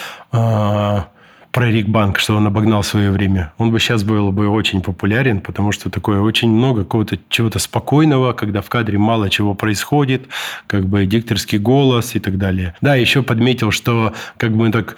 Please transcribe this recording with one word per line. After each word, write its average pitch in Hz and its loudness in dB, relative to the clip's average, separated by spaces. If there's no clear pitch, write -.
а, 104 0
про 123 2
Рикбанк, 107 2
что 107 0
он 104 2
обогнал 104 2
своё 101 0
время. 95 0
Он 113 0
бы 113 0
щас 110 0
был 104 0
бы 101 0
очень 101 0
популярен, 104 0
потому 101 -2
что - -6
такое 98 -2
очень 110 0
много 113 2
какого-то 107 -2
чего-то 110 -2
спокойного, 131 2
когда 104 -4
в - -8
кадре 104 -2
мало 107 2
чего 104 0
происходит, 131 0
как 98 0
бы 98 2
дикторский 110 0
голос 123 2
и 107 -2
так 95 -4
далее. 92 -2
Да, 139 2
ещё 123 2
подметил, 117 0
что 113 -2
как 113 0
бы 113 2
так 110 -2